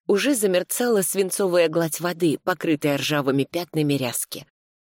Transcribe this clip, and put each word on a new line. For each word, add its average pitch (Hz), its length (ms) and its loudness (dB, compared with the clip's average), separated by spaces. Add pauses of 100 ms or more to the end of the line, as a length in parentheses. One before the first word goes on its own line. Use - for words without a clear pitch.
уже 208 280 2
замерцала 202 680 0
свинцовая 180 680 2
гладь 165 320 -2
воды, 170 420 0
покрытая 151 560 0
ржавыми 139 460 0
пятнами 156 520 -2
ряски. - 520 -6 (420)